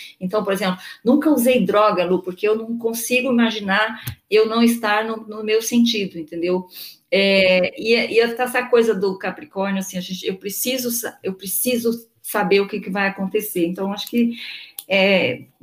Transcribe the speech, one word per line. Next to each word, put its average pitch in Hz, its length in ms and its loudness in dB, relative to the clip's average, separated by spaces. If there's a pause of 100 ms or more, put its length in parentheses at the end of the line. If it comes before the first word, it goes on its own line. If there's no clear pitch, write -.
(220)
Então, 185 200 -2
por 202 120 -2
exemplo, 190 240 -2 (260)
nunca 294 260 4
usei 247 360 4
droga, 196 400 4
Lu, 180 160 0
porque 185 260 -4
eu 214 80 2
não 226 220 -6
consigo 247 520 -2
imaginar 220 720 0 (280)
eu 220 180 4
não 226 160 2
estar 220 400 2
no, 226 140 -4 (100)
no 214 160 -12
meu 220 180 0
sentido, 226 560 0
entendeu? 175 480 -4 (460)
É, 190 680 4
e, 220 160 2
e 233 280 2
essa 247 420 0
coisa 233 320 4
do 190 220 -2
Capricórnio, 190 640 -6
assim, 190 180 -8
a 180 40 -6
gente, 180 240 -10
eu 190 120 -4
preciso 247 520 -4
sa-, 233 320 -8
eu 190 120 -6
preciso 233 720 -2 (140)
saber 196 400 0
o 196 80 -2
que 208 100 -6
que 190 100 -12
vai 196 200 -2
acontecer. 190 560 -2
Então, 190 260 -4
acho 202 180 -8
que, 233 280 0 (500)
é, 190 560 2 (200)